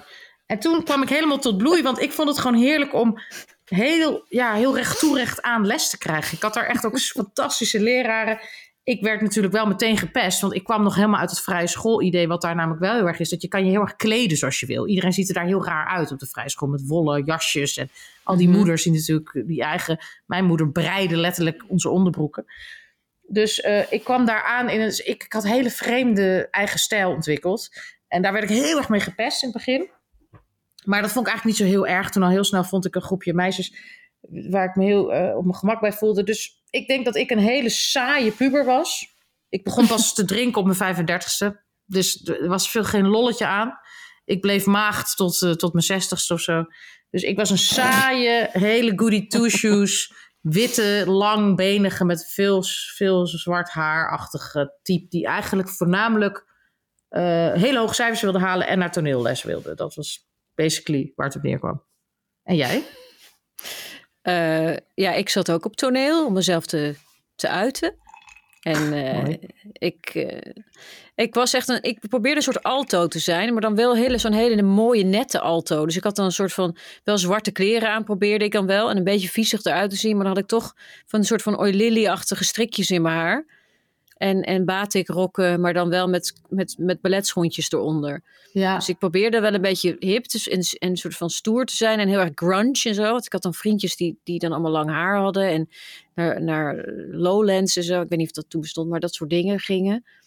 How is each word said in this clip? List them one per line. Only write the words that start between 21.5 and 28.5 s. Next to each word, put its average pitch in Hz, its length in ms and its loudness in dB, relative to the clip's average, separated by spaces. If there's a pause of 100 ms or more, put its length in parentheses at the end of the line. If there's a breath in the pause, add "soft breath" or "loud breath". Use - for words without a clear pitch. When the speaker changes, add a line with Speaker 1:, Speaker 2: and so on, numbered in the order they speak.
Speaker 1:
onze 170 220 0
onderbroeken. 160 560 0 (800 loud breath)
Dus, 214 340 0
eh, 208 320 0
ik 226 120 -2
kwam 254 220 2
daar 220 160 0
aan 247 260 -2
in 208 120 0
een, 208 260 -2
ik, - 180 -6
ik - 80 -14
had 214 140 -4
hele 240 240 2
vreemde 202 800 2
eigen 202 280 -2
stijl 196 320 0
ontwikkeld. 156 580 -2 (400 loud breath)
En 175 140 0
daar 196 100 2
werd 220 180 0